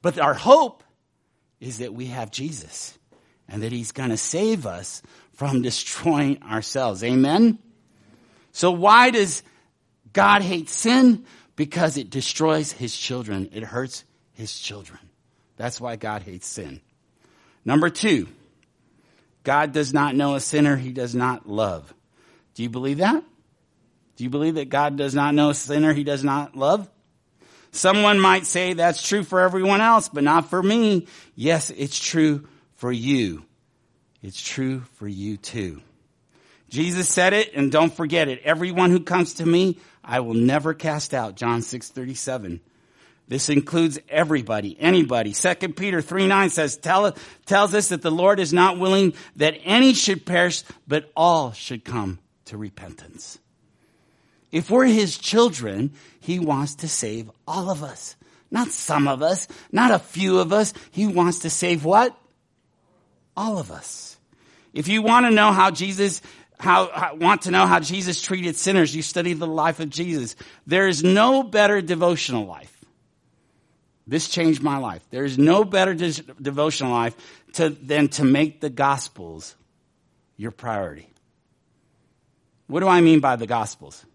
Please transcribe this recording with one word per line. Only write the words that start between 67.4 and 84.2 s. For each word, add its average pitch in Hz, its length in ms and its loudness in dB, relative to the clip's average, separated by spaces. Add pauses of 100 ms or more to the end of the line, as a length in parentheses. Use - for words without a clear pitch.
to 185 100 -4
know 190 140 4
how 175 160 4
Jesus 180 400 -6
treated 175 340 -4
sinners, 180 400 2
you 160 60 -6
study 175 320 -4
the 160 140 -6
life 160 340 -2
of 156 80 -8
Jesus. 156 480 -6 (280)
There 185 220 2
is 160 160 0
no 226 400 4
better 208 380 2
devotional 160 640 -2
life. 76 260 -18 (1400)
This 151 220 -2
changed 160 340 0
my 143 140 0
life. 117 320 -8
There 131 160 -4
is 131 120 -4
no 170 280 6
better 190 280 2
de-, 160 300 -4 (180)
devotional 139 520 -2
life 117 220 0 (380)
to, 160 180 0
than 147 380 0
to 147 140 -4
make 139 380 2
the 147 80 -4
Gospels 120 840 -4 (840)
your 110 140 -10
priority. 95 580 -8 (1600)
What 147 120 -4
do 190 80 0
I 180 140 8
mean 160 180 8
by 135 160 2
the 113 120 -8
Gospels? 104 680 -8